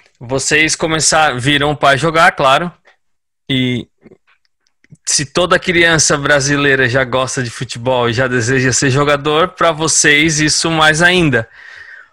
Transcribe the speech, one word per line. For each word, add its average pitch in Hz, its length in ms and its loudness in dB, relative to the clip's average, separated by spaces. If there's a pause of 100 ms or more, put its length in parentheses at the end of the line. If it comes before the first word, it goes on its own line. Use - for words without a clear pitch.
(200)
Vocês 143 560 -2
começaram, 156 640 0
viram 143 300 0
o 147 60 -4
pai 139 200 2
jogar, 165 360 2
claro, 147 380 0 (800)
e 127 400 -4 (1160)
se - 200 -2
toda 180 320 0
criança 165 580 2
brasileira 143 720 2
já 131 160 0
gosta 127 380 -4
de 117 80 -8
futebol 120 580 -4
e 117 40 0
já 127 140 0
deseja 127 460 0
ser 135 180 0
jogador, 147 600 0
pra 170 220 0
vocês 151 680 0
isso 156 300 -2
mais 156 320 2
ainda. 165 460 2 (640)